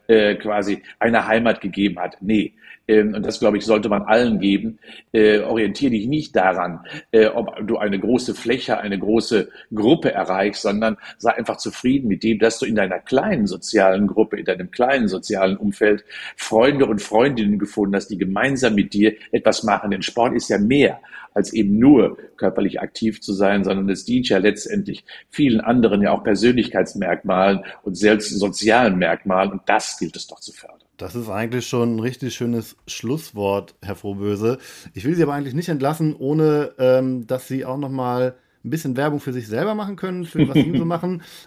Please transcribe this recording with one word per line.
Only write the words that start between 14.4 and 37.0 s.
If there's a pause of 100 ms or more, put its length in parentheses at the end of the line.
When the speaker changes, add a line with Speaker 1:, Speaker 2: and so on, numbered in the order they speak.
Speaker 1:
deinem
kleinen
sozialen
Umfeld (320)
Freunde
und
Freundinnen
gefunden
hast,
die
gemeinsam
mit
dir (180)
etwas
machen.
Denn
Sport
ist
ja
mehr (340)
als
eben
nur (180)
körperlich
aktiv
zu
sein,
sondern
es
dient
ja
letztendlich (240)
vielen
anderen
ja
auch
Persönlichkeitsmerkmalen (200)
und
selbst
sozialen
Merkmalen.
Und
das
gilt
es
doch
zu
fördern. (200)
Speaker 2:
Das
ist
eigentlich
schon
ein
richtig
schönes (120)
Schlusswort,
Herr
Frohböse. (380)
Ich
will
Sie
aber
eigentlich
nicht
entlassen,
ohne,
ähm,